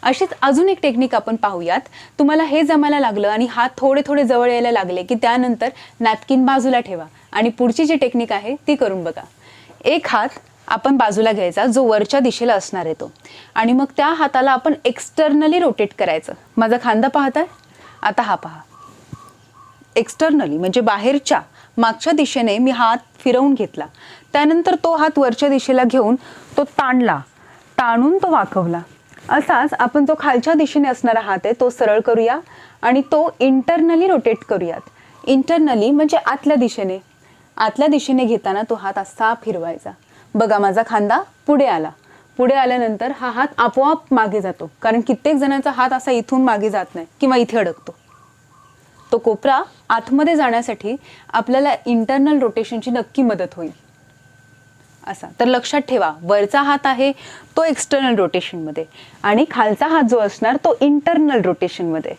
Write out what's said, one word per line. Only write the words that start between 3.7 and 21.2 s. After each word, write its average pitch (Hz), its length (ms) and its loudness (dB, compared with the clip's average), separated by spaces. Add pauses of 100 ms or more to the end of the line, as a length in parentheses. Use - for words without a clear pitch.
थोडे 277 300 2
थोडे 285 180 0
जवळ 240 260 2
यायला 240 200 0
लागले 180 320 -2
की 185 120 -4
त्यानंतर 240 540 0 (320)
नॅपकिन 226 460 0
बाजूला 262 340 2
ठेवा 180 240 -10 (280)
आणि 220 180 0
पुढची 247 340 0
जी 311 120 2
टेक्निक 240 360 -2
आहे 208 220 -6 (120)
ती 302 80 2
करून 196 300 -2
बघा. 165 180 -10 (600)
एक 311 260 0
हात 233 300 -4 (300)
आपण 269 280 0
बाजूला 220 360 2
घ्यायचा 196 340 -2
जो 254 180 2
वरच्या 214 360 2
दिशेला 240 340 0
असणार 190 300 -6
आहे 160 100 -4
तो, - 160 -14 (440)
आणि 226 180 0
मग 269 140 2 (100)
त्या 285 120 2
हाताला 277 440 0
आपण 262 220 0 (100)
एक्स्टर्नली 302 760 0
रोटेट 226 400 -2
करायचं. 165 340 -4 (240)
माझा 226 260 2
खांदा 226 260 2
पाहताय? 277 360 0 (580)
आता 208 200 -2
हा 208 120 -2
पहा, 160 260 -12 (1400)
एक्स्टर्नली 233 640 0
म्हणजे 185 240 0
बाहेरच्या 226 580 0 (360)